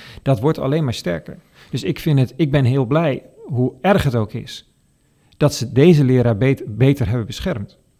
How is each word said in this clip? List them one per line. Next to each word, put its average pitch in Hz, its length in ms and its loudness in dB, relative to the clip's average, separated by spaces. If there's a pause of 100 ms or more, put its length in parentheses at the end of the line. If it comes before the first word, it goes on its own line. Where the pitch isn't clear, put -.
(220)
dat 131 180 0
wordt 151 200 0
alleen 143 240 -2
maar 131 100 -2
sterker. - 440 -8 (320)
Dus 131 140 -6
ik 170 160 -4
vind 147 200 2
het, 127 160 0
ik 151 160 0
ben 143 140 2
heel 131 200 2
blij, 147 380 -2 (220)
hoe 127 360 -2
erg 196 220 2
het 123 120 -2
ook 107 180 -4
is, - 380 -16 (680)
dat 147 160 2
ze - 180 -6
deze 147 320 6
leraar 123 340 2
bet-, 127 400 -2
beter 131 300 2
hebben 113 180 -4
beschermd. 117 520 -8 (220)